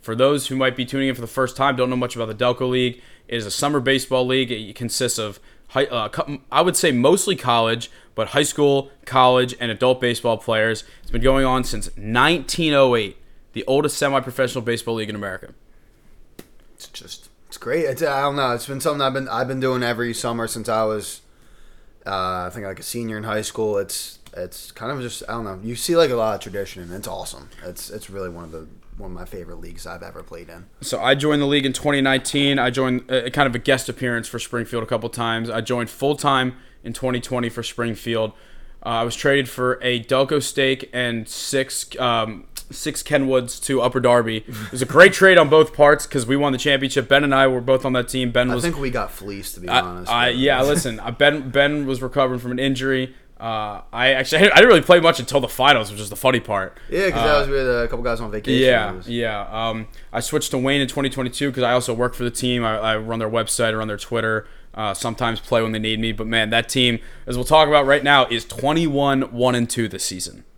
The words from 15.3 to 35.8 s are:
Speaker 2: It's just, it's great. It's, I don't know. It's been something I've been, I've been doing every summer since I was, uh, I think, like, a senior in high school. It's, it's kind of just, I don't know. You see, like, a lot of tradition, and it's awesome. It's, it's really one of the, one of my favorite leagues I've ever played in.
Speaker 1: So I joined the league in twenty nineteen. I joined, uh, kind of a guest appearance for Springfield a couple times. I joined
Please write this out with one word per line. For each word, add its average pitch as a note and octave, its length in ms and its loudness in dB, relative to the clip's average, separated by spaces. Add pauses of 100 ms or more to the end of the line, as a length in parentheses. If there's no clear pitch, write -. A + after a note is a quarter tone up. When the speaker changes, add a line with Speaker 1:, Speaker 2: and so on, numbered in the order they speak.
Speaker 2:
It's - 140 -20
just, - 400 -18 (200)
it's - 100 -18
great. D3+ 280 -2
It's, C3+ 160 -2
I C#3 200 0
don't C#3+ 140 0
know. C3 160 0
It's A#2 140 -6
been C3+ 140 -8
something D3 200 -2
I've C3+ 140 0
been, C3+ 140 -4
I've B2 200 -4
been C3 120 -4
doing B2+ 220 0
every A#2+ 320 -2
summer A#2 320 -4
since A2 220 -8
I A2 160 2
was, G#2+ 380 -6 (840)
uh, F#2 400 -4
I F2+ 60 -8
think, G#2+ 140 -12
like, F#2+ 120 -10
a F2+ 60 -18
senior A2+ 320 -8
in G#2+ 80 -10
high G#2+ 180 -4
school. G#2+ 360 -2
It's, - 400 -8 (180)
it's - 360 -12
kind B2 200 -10
of C#3 80 -8
just, A#2+ 280 -10
I - 40 -8
don't A#2 120 -8
know. F#2+ 200 -10
You A#2 100 -6
see, E3+ 220 -2
like, D#3+ 140 4
a B2 60 -2
lot A2 180 0
of G2 80 -8
tradition, F#2+ 400 -10
and E2+ 100 -14
it's G2+ 160 -12
awesome. F#2 400 -12 (160)
It's, F2+ 260 -14
it's - 200 -14
really F#2+ 180 -8
one E2+ 160 -14
of D#2+ 80 -18
the, D#2+ 140 -14 (320)
one F#2+ 120 -10
of F2+ 60 -10
my F2 80 -12
favorite F2 360 -14
leagues E2+ 260 -14
I've F2 160 -14
ever E2+ 200 -16
played E2+ 260 -18
in. F2 180 -20 (160)
Speaker 1:
So - 200 -6
I B2+ 120 4
joined D3 280 2
the C#3 40 0
league C#3+ 200 2
in B2+ 80 -2
twenty C#3+ 260 0
nineteen. C#3 580 0
I B2 120 2
joined, B2+ 420 -2
uh, B2+ 160 0
kind C#3 180 2
of A#2+ 80 0
a - 40 -4
guest C3 320 0
appearance A#2+ 360 -4
for A#2 120 -10
Springfield A#2 440 -6
a A2 40 -8
couple A#2 240 -4
times. A2+ 400 -4
I A2+ 100 -4
joined A#2 300 -4